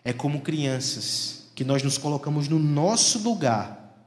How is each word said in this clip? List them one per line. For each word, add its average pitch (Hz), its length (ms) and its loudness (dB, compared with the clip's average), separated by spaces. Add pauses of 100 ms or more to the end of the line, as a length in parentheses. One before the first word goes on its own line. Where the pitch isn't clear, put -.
É 123 100 -2
como 143 280 -2
crianças 135 1120 -4
que 131 100 -4
nós 135 180 2
nos 139 160 0
colocamos 147 500 -2
no 160 100 4
nosso 156 600 4
lugar 151 640 0 (220)